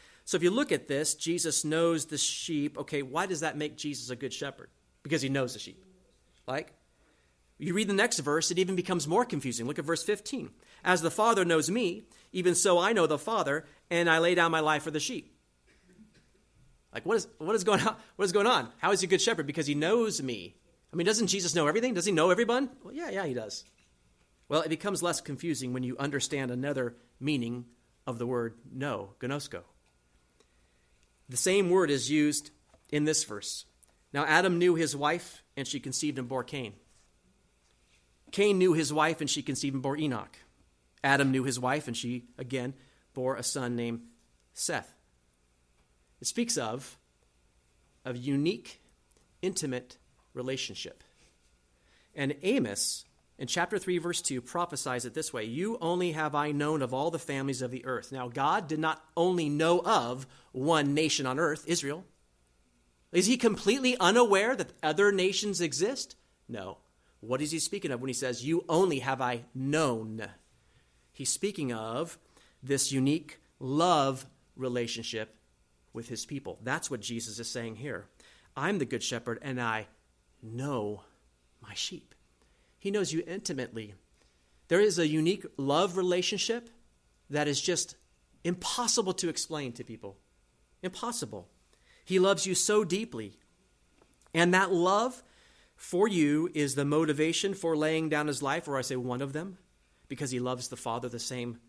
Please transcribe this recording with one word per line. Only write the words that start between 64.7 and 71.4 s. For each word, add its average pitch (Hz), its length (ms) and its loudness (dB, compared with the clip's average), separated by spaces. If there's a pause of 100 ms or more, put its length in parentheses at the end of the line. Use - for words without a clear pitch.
other 170 300 4
nations 190 500 0
exist? 175 540 -2 (340)
No. 95 300 -10 (400)
What 123 220 -4
is 151 100 -4
he 160 80 -4
speaking 190 320 -4
of 120 100 -4
when 131 60 -4
he 131 60 -4
says, 123 320 -4
"You 165 240 0
only 165 300 4
have 127 200 -2
I 123 340 -2
known"? 120 760 -2 (840)
He's - 180 -6
speaking 170 440 -2